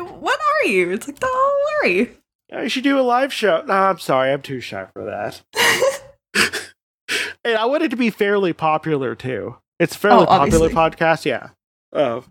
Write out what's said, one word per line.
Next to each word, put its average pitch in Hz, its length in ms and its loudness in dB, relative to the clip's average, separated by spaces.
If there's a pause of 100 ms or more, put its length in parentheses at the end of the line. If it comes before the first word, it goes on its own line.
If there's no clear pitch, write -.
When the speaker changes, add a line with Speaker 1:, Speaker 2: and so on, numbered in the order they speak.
(200)
Speaker 1:
what 453 180 -2
are 587 300 0
you?" 180 240 0
It's 202 160 -6
like, 285 140 -16
"Don't 523 340 0 (260)
worry." 196 360 0 (340)
Speaker 2:
"Yeah, 262 120 -8
you 269 60 -4
should 247 140 -4
do 277 160 2
a 254 80 2
live 247 240 2
show." - 340 0
No, 196 80 0
I'm 190 260 2
sorry, 131 340 2
I'm 143 80 -4
too 135 180 -10
shy 98 340 -10
for 101 120 -10
that. 104 360 -8 (120)
Speaker 1:
<laughs> - 1160 -2 (720)
Speaker 2:
And 233 140 0
I 214 80 0
want 294 180 0
it 311 60 0
to 240 60 -4
be 233 140 2
fairly 202 440 0
popular 156 600 -2
too. 110 440 -8 (220)
It's 170 160 0
a - 40 -18
fairly 208 240 6
Speaker 1:
Oh, - 20 6
Speaker 2:
popular 143 400 4
Speaker 1:
obviously. 160 100 0
Speaker 2:
podcast, 160 500 0
yeah. 123 240 -4 (440)
Oh, 127 380 -2